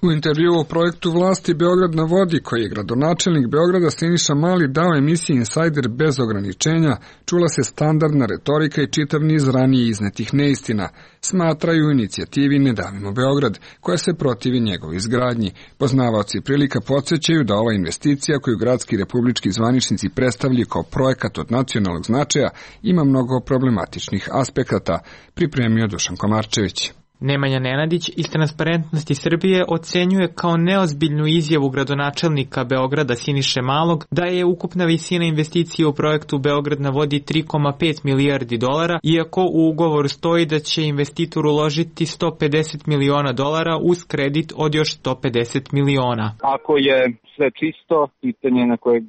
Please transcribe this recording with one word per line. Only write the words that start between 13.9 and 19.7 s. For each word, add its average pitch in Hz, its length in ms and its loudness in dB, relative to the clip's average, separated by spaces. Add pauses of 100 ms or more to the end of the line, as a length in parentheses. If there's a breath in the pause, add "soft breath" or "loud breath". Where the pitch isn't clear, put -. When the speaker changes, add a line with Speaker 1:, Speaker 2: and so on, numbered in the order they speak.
Speaker 1:
se - 220 -2
protivi 127 420 0
njegovoj 90 360 -4
izgradnji. 117 540 -2 (280 loud breath)
Poznavaoci 120 680 0
prilika 139 440 0
podsećaju 147 560 0
da 101 100 0
ova 113 180 2
investicija, 139 680 0
koju 120 180 0
gradski 120 380 -2
i 107 100 0
republički 120 460 0
zvaničnici 113 680 0